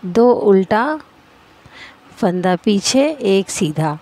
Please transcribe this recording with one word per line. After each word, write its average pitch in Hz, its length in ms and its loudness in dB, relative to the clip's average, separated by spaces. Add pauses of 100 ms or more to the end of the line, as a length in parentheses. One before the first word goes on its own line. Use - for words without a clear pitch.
दो 226 300 2
उल्टा, 208 520 2 (1400)
फंदा 180 360 0
पीछे, 214 540 0
एक 202 400 -2
सीधा। 156 520 -4